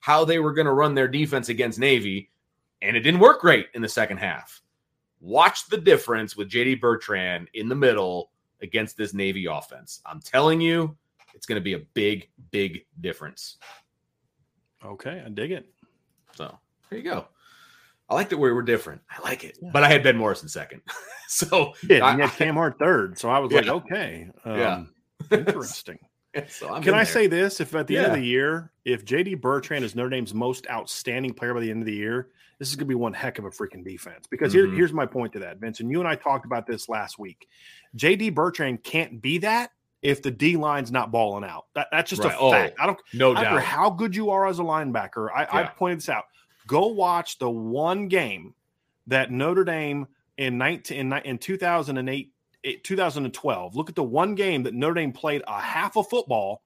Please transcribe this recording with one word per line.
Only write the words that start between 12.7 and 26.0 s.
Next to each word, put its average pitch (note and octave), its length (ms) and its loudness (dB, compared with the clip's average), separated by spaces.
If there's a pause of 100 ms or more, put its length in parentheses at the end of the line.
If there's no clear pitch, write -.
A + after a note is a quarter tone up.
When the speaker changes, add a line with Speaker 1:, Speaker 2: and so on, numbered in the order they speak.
Speaker 1:
difference. - 580 -12 (1300)
Speaker 2:
Okay, C3 400 -14
I A#2 40 -16
dig A2 240 -6
it. C#3+ 140 -10 (680)
Speaker 1:
So, C#2 240 -14 (320)
there G#3 80 -12
you B3 60 -12
go. - 220 -8 (840)
I - 60 -2
like F#3+ 160 0
that D#3+ 80 -2
we C3+ 120 4
were A#2+ 120 0
different. A2+ 380 -2 (100)
I - 120 -16
like - 220 -6
it. - 180 -20
Speaker 2:
Yeah. F3 100 -14
Speaker 1:
But C#3+ 120 8
I C#3+ 40 10
had C#3+ 140 6
Ben C3 140 6
Morrison G#2 320 -2
second. C2+ 380 -12
<laughs> - 60 -12 (360)
So, E3+ 440 2 (160)
Speaker 2:
Yeah, C3+ 160 8
Speaker 1:
I, C3 60 8
Speaker 2:
and C3+ 80 4
you C#3+ 80 2
had - 80 -4
Speaker 1:
I - 20 -16
Speaker 2:
Cam D#3 200 0
Hart D#3 220 0
third. A#2+ 400 2
So A#2 120 -2
I C3 80 4
was C3+ 140 0
like, C#3 120 6
Speaker 1:
Yeah. A2 80 -2
Speaker 2:
"Okay, E3+ 560 -8 (160)
Speaker 1:
Yeah. A2 300 -2
Speaker 2:
um, E2+ 200 -12 (160)
Speaker 1:
<laughs> - 200 -14
Speaker 2:
interesting." E3 680 -2 (520)